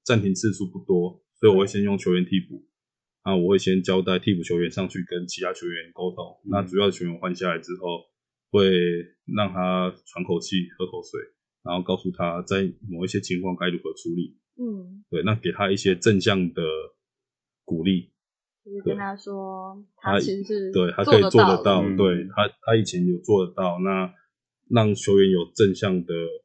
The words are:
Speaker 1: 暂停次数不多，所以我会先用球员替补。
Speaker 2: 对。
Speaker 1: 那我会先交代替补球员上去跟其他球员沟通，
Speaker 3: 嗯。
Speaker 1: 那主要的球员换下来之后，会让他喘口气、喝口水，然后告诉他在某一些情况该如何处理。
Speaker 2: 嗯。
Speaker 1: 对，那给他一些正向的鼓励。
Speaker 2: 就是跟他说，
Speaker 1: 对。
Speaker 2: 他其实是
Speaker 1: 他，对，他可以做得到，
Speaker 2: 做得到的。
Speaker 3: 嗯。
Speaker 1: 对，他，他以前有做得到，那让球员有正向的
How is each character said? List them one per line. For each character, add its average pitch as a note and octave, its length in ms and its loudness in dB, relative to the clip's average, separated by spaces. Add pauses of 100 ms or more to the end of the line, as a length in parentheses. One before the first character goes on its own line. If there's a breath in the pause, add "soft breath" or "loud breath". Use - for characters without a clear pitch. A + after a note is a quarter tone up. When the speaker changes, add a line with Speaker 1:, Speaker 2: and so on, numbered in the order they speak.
Speaker 1:
暂 A2+ 180 2
停 G2 120 0
次 G#2 180 -2
数 F#2 180 -6
不 F#2+ 80 -14
多， F2+ 420 -2 (200)
所 G#2+ 100 8
以 - 20 6
我 F#2+ 80 6
会 G2 60 2
先 G2+ 160 -2
用 G2+ 160 0
球 F2+ 160 0
员 F2+ 100 2
替 F#2+ 160 -2
补。 - 180 -12
Speaker 2:
对。 - 100 -20 (560)
Speaker 1:
那 F#2+ 120 0
我 F2+ 140 2
会 G2 80 6
先 F#2+ 240 2
交 F#2 200 2
代 F2+ 160 0
替 G2+ 160 2
补 F2 80 -4
球 E2+ 160 -2
员 F2 100 0
上 F#2 200 -6
去 F2+ 200 -8
跟 F2+ 200 -8
其 - 140 -10
他 F#2 100 -4
球 F2 140 -10
员 E2+ 260 -10
沟 F2+ 180 -6
通， F2 340 -14
Speaker 3:
嗯。 - 60 -10
Speaker 1:
那 G2+ 120 -2
主 F2+ 160 -4
要 G2+ 80 4
的 F#2+ 60 2
球 F2+ 120 -8
员 E2+ 140 -6
换 F2+ 160 -6
下 F#2 140 -4
来 E2 100 -2
之 E2+ 220 -14
后， F2 220 -8 (480)
会 G2 180 4 (680)
让 G2+ 180 -2
他 F#2 400 -2 (140)
喘 - 180 -10
口 F2 140 -2
气、 F2+ 180 -6 (200)
喝 F#2 100 -6
口 F2 160 -10
水， - 180 -12 (440)
然 F2 120 -4
后 F#2 60 -4
告 F#2 140 -2
诉 F#2 140 -6
他 F2 320 -4
在 F#2+ 300 -2 (160)
某 F2 160 -8
一 F#2 40 -2
些 G2 120 -4
情 F2+ 200 -6
况 F#2 160 -4
该 F2+ 120 -2
如 F2 100 -4
何 - 160 -10
处 - 200 -10
理。 F2 240 -6 (200)
Speaker 2:
嗯。 G3+ 520 -10
Speaker 1:
对， - 140 -4
那 A2 100 0
给 F2+ 160 -4
他 G2 220 -2
一 G2 40 0
些 F#2+ 200 2
正 G2+ 240 2
向 F#2 320 0
的 F2 100 -6 (1040)
鼓 E2 180 -6
励。 F2+ 300 0 (520)
Speaker 2:
就 G#3 60 -18
是 G3+ 120 -10
跟 G3 140 -2
他 G3+ 200 -8
说， F#3+ 600 -12
Speaker 1:
对。 - 240 -20
Speaker 2:
他 F#3+ 200 0
其 - 160 -2
实 G3 80 -6
是 G2 280 -6
Speaker 1:
他， F#2+ 80 2
对， F2 120 0
他 G2 120 0
可 C#4+ 140 8
以 - 120 8
做 A2 120 8
得 F#2+ 140 6
到， - 0 -
Speaker 2:
做 - 0 -
得 - 80 -2
到 F#2+ 180 4
的。 G2+ 60 0
Speaker 3:
嗯。 F#2+ 80 -2
Speaker 1:
对， F#2 380 2
他， G#2 140 2 (180)
他 A2+ 100 4
以 A2 80 4
前 F2+ 220 -2
有 F2+ 120 0
做 F#2+ 280 2
得 F2 80 -10
到， F2+ 240 -2
那 F#2 340 -2 (560 soft breath)
让 A2 260 4
球 G2 240 4
员 G2 120 6
有 F2 140 2 (100)
正 G2 200 4
向 F#2 300 -2
的 F2 80 -8 (320)